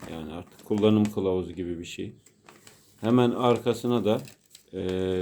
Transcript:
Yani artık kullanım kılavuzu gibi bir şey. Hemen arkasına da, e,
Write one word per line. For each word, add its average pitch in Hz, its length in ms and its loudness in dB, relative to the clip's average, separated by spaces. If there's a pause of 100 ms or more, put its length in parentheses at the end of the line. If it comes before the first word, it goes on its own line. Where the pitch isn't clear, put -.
(100)
Yani 80 220 -12
artık - 320 -16
kullanım 107 400 4
kılavuzu 92 480 -2
gibi 87 260 -6
bir 87 60 -12
şey. 95 280 -10 (880)
Hemen 120 300 4
arkasına 120 760 0
da, 113 180 0 (500)
e, 92 100 -8 (400)